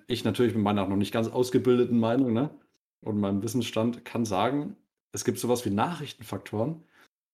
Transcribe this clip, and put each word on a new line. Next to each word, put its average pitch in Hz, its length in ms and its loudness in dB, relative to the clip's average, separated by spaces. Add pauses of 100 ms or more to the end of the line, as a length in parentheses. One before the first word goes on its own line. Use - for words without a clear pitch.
ich 117 160 -4
natürlich 113 300 2
mit 107 100 2
meiner 101 220 2
noch 98 100 0
nicht 101 160 0
ganz 113 160 0
ausgebildeten 123 720 2
Meinung, 117 320 2
ne, 127 180 0 (520)
und 104 180 -2
meinem 98 220 0
Wissensstand 113 640 -2
kann 120 200 -4
sagen, 127 520 -2 (360)
es - 120 -8
gibt 110 140 0
sowas 120 280 0
wie 101 40 0
Nachrichtenfaktoren. 120 1120 -4 (520)